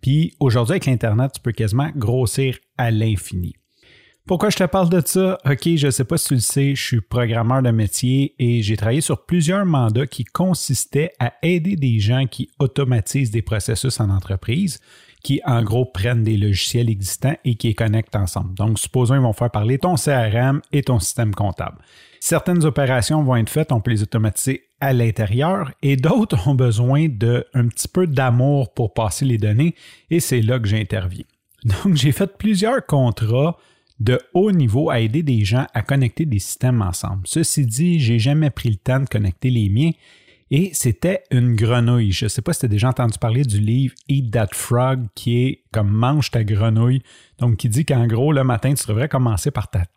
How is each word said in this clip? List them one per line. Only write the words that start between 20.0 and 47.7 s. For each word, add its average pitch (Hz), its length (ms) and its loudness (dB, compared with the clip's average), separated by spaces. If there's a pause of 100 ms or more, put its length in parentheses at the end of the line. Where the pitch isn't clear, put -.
R 113 240 0
M 131 260 2 (100)
et 143 120 0
ton 123 160 0
système 104 360 -2
comptable. - 420 -4 (420)
Certaines 170 460 0
opérations 139 580 2
vont 127 120 2
être 113 140 0
faites, 156 220 -2
on 117 100 0
peut 123 100 -2
les 107 100 0
automatiser 110 640 -2 (160)
à 135 140 0
l'intérieur, 123 800 0 (120)
et 139 120 2
d'autres 160 520 2
ont 143 80 2
besoin 127 520 2
de 120 460 0
un 120 140 2
petit - 200 -6
peu 180 200 0
d'amour 131 680 0
pour 113 200 -4
passer 113 320 -2
les 123 120 2
données, 107 380 0 (340)
et 170 100 2
c'est 127 220 0
là 117 160 2
que 110 100 -2
j'interviens. 98 580 -4 (400)
Donc, 156 300 0
j'ai 143 160 2
fait 196 260 -2
plusieurs 220 480 0
contrats 127 720 0 (420)
de 123 200 2 (140)
haut 202 180 2
niveau 147 380 2
à 127 120 0
aider 113 200 0
des 123 240 2
gens 123 300 0
à 110 80 -2
connecter 139 420 0
des 120 140 0
systèmes 123 420 0
ensemble. 92 440 -4
Ceci 156 420 0
dit, 160 320 2
j'ai 117 180 2
jamais 143 320 2
pris - 200 -4
le 104 80 0
temps 131 220 0
de 139 60 -2
connecter 110 460 -2
les 110 180 2
miens, 135 220 2 (640)
et 175 200 2
c'était 160 580 -2
une 120 240 2
grenouille. 117 560 2
Je 110 160 -2
sais - 140 -4
pas 170 100 -4
si - 100 -4
t'as 131 60 -2
déjà 104 220 2
entendu 123 280 -2
parler 120 260 0
du 104 180 0
livre 120 340 0 (140)
Eat 139 220 0
That 110 200 0
Frog, 127 640 0
qui 120 300 0
est - 260 -4
comme 107 180 0
Mange 120 400 2
ta 117 140 0
grenouille. 113 600 2 (340)
Donc, 120 180 2
qui 120 140 -2
dit 135 160 0